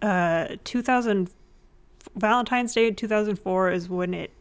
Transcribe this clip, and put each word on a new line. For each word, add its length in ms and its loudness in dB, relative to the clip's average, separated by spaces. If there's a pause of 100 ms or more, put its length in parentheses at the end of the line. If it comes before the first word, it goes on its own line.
uh, 460 0 (160)
two 180 -4
thousand, 480 0 (840)
Valentine's 600 0
Day 140 4
of 80 -2
two 120 -6
thousand 280 0
four 340 0
is 180 -2
when 260 -2
it 160 -8 (100)